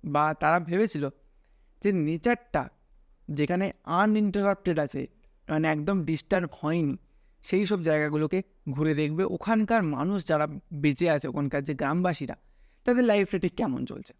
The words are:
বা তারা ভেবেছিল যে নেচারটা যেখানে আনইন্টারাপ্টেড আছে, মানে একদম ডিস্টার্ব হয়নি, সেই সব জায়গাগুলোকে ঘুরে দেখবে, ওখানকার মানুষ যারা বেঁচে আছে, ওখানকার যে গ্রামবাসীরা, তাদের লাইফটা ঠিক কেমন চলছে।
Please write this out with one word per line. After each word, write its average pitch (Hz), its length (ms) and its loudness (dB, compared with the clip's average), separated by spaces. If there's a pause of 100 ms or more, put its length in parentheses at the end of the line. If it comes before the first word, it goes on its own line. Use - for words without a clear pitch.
বা 151 300 0
তারা 160 260 2
ভেবেছিল 170 480 -2 (720)
যে 202 100 2
নেচারটা 160 760 0 (640)
যেখানে 180 420 0 (120)
আনইন্টারাপ্টেড 196 920 2
আছে, 143 280 -4 (420)
মানে 156 200 0
একদম 156 360 0
ডিস্টার্ব 160 480 -2
হয়নি, 156 440 -2 (460)
সেই 196 240 0
সব 190 160 -2
জায়গাগুলোকে 151 600 0 (280)
ঘুরে 151 240 0
দেখবে, 151 300 0
ওখানকার 220 580 0
মানুষ 165 440 -2
যারা 151 220 0 (240)
বেঁচে 151 380 0
আছে, 147 180 0
ওখানকার 143 360 -2
যে 147 100 -4
গ্রামবাসীরা, 156 640 -2 (480)
তাদের 247 200 4
লাইফটা 202 340 2
ঠিক 170 180 -2
কেমন 127 280 -2
চলছে। - 360 -14